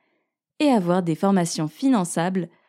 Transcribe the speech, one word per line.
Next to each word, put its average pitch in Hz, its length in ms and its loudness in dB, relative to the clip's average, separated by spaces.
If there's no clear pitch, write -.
et 302 100 2
avoir 185 360 2
des 165 100 -2
formations 170 540 0
finançables 185 800 -2